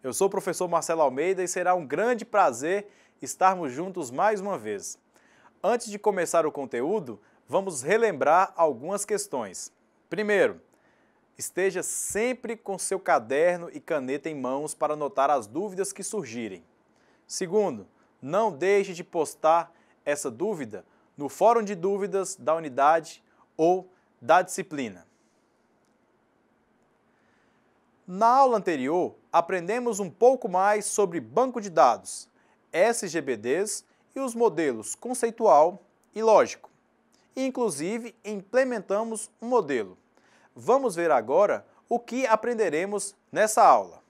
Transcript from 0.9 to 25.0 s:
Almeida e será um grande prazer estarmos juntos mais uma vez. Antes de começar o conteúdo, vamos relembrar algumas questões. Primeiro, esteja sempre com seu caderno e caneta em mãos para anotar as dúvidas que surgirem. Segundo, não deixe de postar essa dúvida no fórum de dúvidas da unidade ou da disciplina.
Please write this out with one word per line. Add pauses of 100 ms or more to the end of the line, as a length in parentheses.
Almeida
e
será
um
grande
prazer (320)
estarmos
juntos
mais
uma
vez. (640)
Antes
de
começar
o
conteúdo, (280)
vamos
relembrar
algumas
questões. (340)
Primeiro, (720)
esteja
sempre
com
seu
caderno
e
caneta
em
mãos
para
anotar
as
dúvidas
que
surgirem. (640)
Segundo, (340)
não
deixe
de
postar (320)
essa
dúvida (320)
no
fórum
de
dúvidas
da
unidade (340)
ou (320)
da
disciplina. (3000)